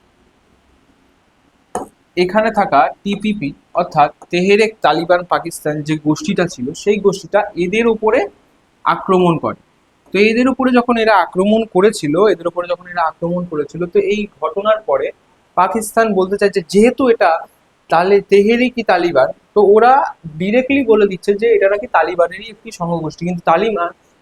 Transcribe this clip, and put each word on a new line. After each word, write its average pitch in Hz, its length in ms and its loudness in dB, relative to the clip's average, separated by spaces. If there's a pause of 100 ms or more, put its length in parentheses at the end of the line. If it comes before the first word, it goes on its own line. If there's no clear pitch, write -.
(2250)
এখানে 202 340 0
থাকা 175 380 2 (140)
টিপিপি 202 500 -6 (200)
অর্থাৎ 180 380 0 (180)
তেহরিক 202 520 2
তালিবান 170 420 0
পাকিস্তান 156 580 -4
যে 151 240 -4
গোষ্ঠীটা 170 420 -2
ছিল, 135 260 -8
সেই 220 240 -2
গোষ্ঠীটা 196 420 0 (160)
এদের 185 320 -2
ওপরে 220 400 0 (560)
আক্রমণ 175 540 0
করে। 113 180 -6 (560)
তো 185 80 -2
এদের 226 280 2
উপরে 254 240 -2
যখন 247 260 0
এরা 220 180 2
আক্রমণ 196 480 0 (100)
করেছিল, 190 540 2
এদের 170 200 -2
উপরে 175 200 -6
যখন 175 200 -8
এরা 175 140 -6
আক্রমণ 170 440 -4
করেছিল, 165 400 -6
তো 175 140 0
এই 202 280 -2 (140)
ঘটনার 214 440 -2
পরে 147 260 -2 (440)
পাকিস্তান 214 580 0
বলতে 190 240 -2
চাইছে, 202 300 0
যেহেতু 247 420 2
এটা 185 280 2 (520)
তালে-, 190 400 2
তেহরিকি 233 540 2
তালিবান, 175 480 2 (240)
তো 208 60 4
ওরা 226 420 6 (340)
ডিরেক্টলি 254 480 0
বলে 214 220 4
দিচ্ছে 190 260 -4
যে 208 140 -2
এটা 196 220 4
নাকি 208 180 -2
তালিবানেরই 175 640 -2
একটি 220 220 -18
সংঘগোষ্ঠী। 170 540 -6
কিন্তু 175 200 -4
তালিবান 175 440 0 (320)